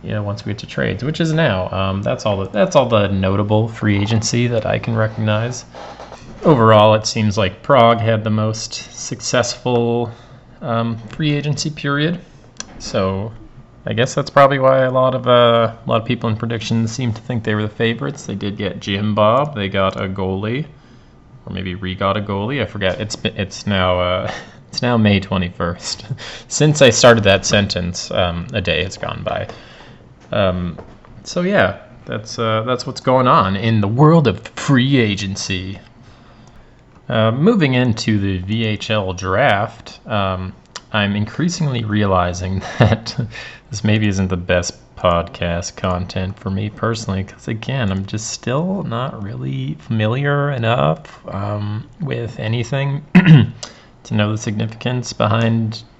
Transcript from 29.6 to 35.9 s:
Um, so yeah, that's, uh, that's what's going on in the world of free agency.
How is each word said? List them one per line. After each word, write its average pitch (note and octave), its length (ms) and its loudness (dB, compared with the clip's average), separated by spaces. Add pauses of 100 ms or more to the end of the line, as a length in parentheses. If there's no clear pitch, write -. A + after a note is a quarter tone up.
Um, F2+ 480 -2 (440)
so - 180 -6
yeah, E3+ 420 2 (220)
that's, A#2 340 -10
uh, A2 240 0
that's B2 240 -2
what's C3 140 -10
going B2+ 260 4
on G#2+ 280 4
in A2+ 260 2
the G2+ 60 0
world D3+ 400 6
of G2 220 -2
free C3+ 480 2
agency. G2+ 840 -2 (1300)